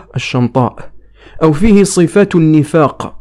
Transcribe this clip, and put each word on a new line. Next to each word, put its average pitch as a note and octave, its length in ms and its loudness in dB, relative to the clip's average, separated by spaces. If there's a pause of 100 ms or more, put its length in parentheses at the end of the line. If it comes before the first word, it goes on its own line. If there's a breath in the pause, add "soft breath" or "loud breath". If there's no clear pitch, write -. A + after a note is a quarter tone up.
(160)
الشمطاء، B2 760 -4 (500 soft breath)
أو D#3+ 100 2
فيه G3+ 320 2
صفات F#3 500 0
النفاق D#3 880 0